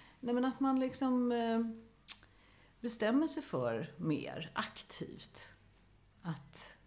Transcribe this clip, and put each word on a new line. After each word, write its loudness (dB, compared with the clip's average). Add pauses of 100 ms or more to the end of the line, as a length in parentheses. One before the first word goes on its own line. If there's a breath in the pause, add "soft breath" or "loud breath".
(200 loud breath)
nej, 0
men 4
att -2
man, 4
liksom, 2
eh, 2 (1200 loud breath)
bestämmer 4
sig -2
för 0
mer -2
aktivt -8 (720)
att -10 (100)